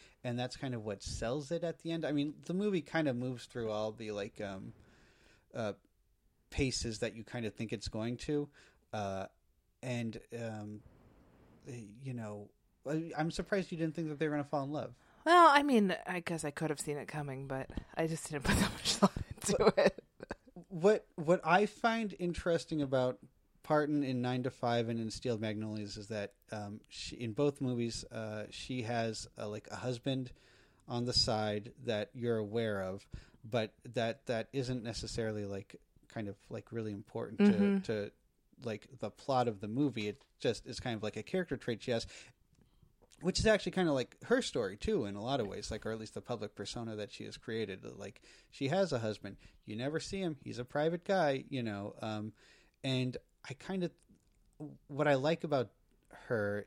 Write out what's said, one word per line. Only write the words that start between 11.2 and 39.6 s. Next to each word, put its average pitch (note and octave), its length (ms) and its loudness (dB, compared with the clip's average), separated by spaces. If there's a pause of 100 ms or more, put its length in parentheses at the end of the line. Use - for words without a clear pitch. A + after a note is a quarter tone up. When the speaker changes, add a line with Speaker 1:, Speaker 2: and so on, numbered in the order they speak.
Speaker 1:
y-, A2+ 180 -12 (160)
you C3 120 -8
know, G#2 360 -8 (380)
I, D#3+ 280 -2
I'm D#3+ 140 0
surprised F#3+ 400 -2
you E3+ 80 -6
didn't D#3+ 160 0
think E3 140 -4
that D3 100 -6
they D#3 80 0
were D3 80 0
gonna D3 140 0
fall C#3+ 160 0
in C#3 80 -6
love. B2+ 220 -4 (300)
Speaker 2:
Well, E4+ 280 12
I C#4+ 100 8
mean, G#3+ 320 6 (100)
I F3+ 140 -4
guess E3 260 -4
I D3 60 0
could D#3 200 -2
have C#3+ 100 -2
seen D3 160 -2
it C3 100 -6
coming, C#3 400 -6
but C3+ 240 -4 (240)
I D#3+ 140 2
just D#3+ 200 -4
didn't C#3+ 160 -4
<laughs> - 0 -
put G3+ 120 4
that - 160 4
much - 240 0
thought - 160 6 (240)
into - 200 0
Speaker 1:
But G#3+ 220 6
Speaker 2:
it. - 260 4 (640)
Speaker 1:
what, G3 460 4
what E3+ 300 2
I F#3+ 220 6
find A3+ 520 0
interesting E3 640 0
about B2+ 360 2 (440)
Parton D3+ 400 4
in C3 180 0
Nine B2+ 220 0
to B2+ 80 -2
Five A#2 380 2
and A2+ 100 0
in A2+ 120 -2
Steel A#2 280 -2
Magnolias G#2+ 580 -4
is G#2 120 -12
that, G#2 240 -4 (180)
um, G#2 380 -8
she, - 260 -10
in A#2 180 -4
both C#3+ 280 2
movies, A#2+ 500 -2
uh, G#2+ 400 -6
she B2+ 320 -6
has, A2+ 460 -2 (100)
uh, A2 100 -6
like, A2 220 -8
a G#3+ 60 -10
husband B2+ 560 -4 (560)
on A#2+ 160 0
the B2 80 -2
side G#2+ 600 2 (120)
that G#2+ 280 0
you're A#2 260 0
aware G#2+ 440 0
of, F#2+ 240 -6 (420)
but A2 240 0 (220)
that, A2+ 320 0
that A2+ 260 0
isn't B2+ 300 -2
necessarily, A2 640 -4
like, G2 320 -8 (320)
kind A2 180 -6
of, G2 80 -6 (160)
like, A2+ 220 -10
really A2 200 -4
important A2+ 460 -8
to, G3+ 60 8
Speaker 2:
Mm-hmm. G3+ 380 6
Speaker 1:
to, G#2+ 280 -2 (540)
like, A2 240 -6 (100)
the G#2 120 -6
plot B2+ 360 2
of G#2 140 -4